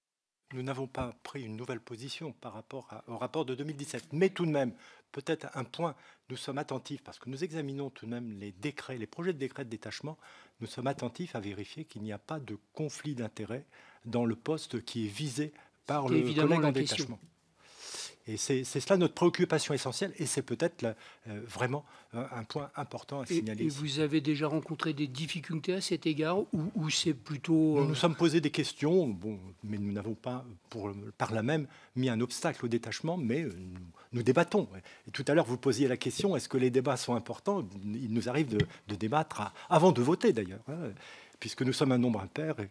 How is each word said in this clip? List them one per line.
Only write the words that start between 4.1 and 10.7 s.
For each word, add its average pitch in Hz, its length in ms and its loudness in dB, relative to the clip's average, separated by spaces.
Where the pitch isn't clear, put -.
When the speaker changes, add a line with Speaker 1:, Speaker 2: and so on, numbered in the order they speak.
Speaker 1:
Mais 185 180 4
tout 175 160 0
de 156 60 2
même, 135 200 4
peut-être 151 440 -4
un 131 100 -6
point, 156 320 -4
nous - 60 -8
sommes 135 220 -6
attentifs, 139 440 -6
parce - 160 -18
que 120 100 -14
nous 135 140 -8
examinons 143 480 -4
tout - 160 -16
de 113 40 -6
même 117 280 -8
les 101 140 -10
décrets, 131 440 -8
les 107 120 -6
projets 175 240 -4
de 147 60 -12
décrets 135 260 -6
de 113 60 -12
détachement, 113 460 -10
nous 113 80 -8
sommes 123 180 -8